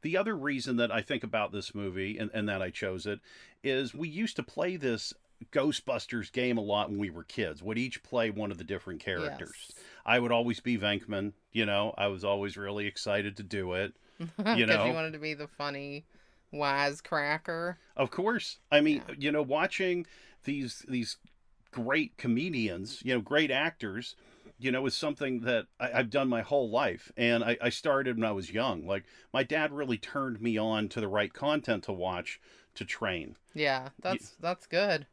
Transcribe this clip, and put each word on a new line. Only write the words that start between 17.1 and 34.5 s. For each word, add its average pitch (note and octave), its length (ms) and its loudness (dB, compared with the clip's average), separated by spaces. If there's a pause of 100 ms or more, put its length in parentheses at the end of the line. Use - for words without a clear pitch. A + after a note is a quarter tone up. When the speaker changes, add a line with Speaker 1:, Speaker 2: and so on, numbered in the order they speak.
Speaker 1:
Of C3 140 2
course. G#3+ 480 0 (120)
I D3 100 10
mean, D3+ 280 4
Speaker 2:
Yeah. C3+ 100 -8
Speaker 1:
you C#3+ 140 0
know, D3+ 100 4
watching F3 640 0 (380)
these, C#3 440 -4
these B2 280 -2 (540)
great C3 460 0
comedians, A#2 880 0
you B2+ 100 2
know, A#2+ 60 2
great D3 300 2
actors, B2 640 -2 (460)
you B2+ 120 0
know, C3 140 0
is C3 100 0
something C#3 460 -2
that A#2 240 0 (120)
I, B2 140 -2
I've A#2+ 180 2
done C3+ 180 2
my A#2 140 2
whole C#3 260 2
life. A2 480 0
And A#2 280 4
I, A#2 180 2
I B2 60 4
started C3+ 480 2
when A2+ 120 2
I G#2+ 40 2
was F#2 200 -4
young. G2+ 340 0
Like, G2 180 0 (280)
my C3 120 2
dad D3+ 280 0
really C3+ 260 -2
turned C3 420 -4
me A2+ 180 2
on G#2+ 320 2
to A#2+ 100 -4
the G#2+ 80 0
right G#2 240 2
content B2 520 0
to - 80 -4
watch F2+ 480 -4 (340)
to G2+ 100 -8
train. F#2 520 -4 (180)
Speaker 2:
Yeah, C#3 300 2
Speaker 1:
Y- C3+ 60 -12 (120)
Speaker 2:
that's, - 280 -2 (100)
that's F3 260 -4